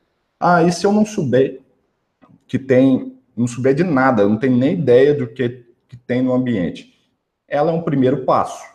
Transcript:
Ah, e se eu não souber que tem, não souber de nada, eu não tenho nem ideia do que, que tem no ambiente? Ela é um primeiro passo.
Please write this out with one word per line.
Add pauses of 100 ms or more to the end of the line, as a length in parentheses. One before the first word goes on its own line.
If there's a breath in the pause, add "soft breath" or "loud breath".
(380)
Ah,
e
se
eu
não
souber (840)
que
tem, (200)
não
souber
de
nada,
eu
não
tenho
nem
ideia
do
que, (220)
que
tem
no
ambiente? (560)
Ela
é
um
primeiro
passo. (120)